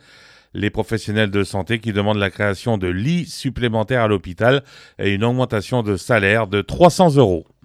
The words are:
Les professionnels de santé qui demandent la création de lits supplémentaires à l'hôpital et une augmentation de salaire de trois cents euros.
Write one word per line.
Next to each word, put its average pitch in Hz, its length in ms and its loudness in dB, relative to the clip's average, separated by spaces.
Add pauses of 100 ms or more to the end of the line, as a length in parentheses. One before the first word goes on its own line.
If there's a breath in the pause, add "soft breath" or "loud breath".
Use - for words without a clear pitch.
(520 soft breath)
Les 98 160 -2
professionnels 107 640 -2
de 101 120 2
santé 101 360 -4
qui 107 160 -6
demandent 101 240 0
la 98 100 0
création 104 480 -2
de 92 120 -2
lits 131 360 -2
supplémentaires 120 760 -2
à 110 60 2
l'hôpital 104 540 0 (360 loud breath)
et 101 160 0
une 101 100 -2
augmentation 123 580 -2
de 101 140 -2
salaire 107 520 0
de 101 120 -2
trois 170 300 4
cents 165 260 4
euros. 92 300 4 (180)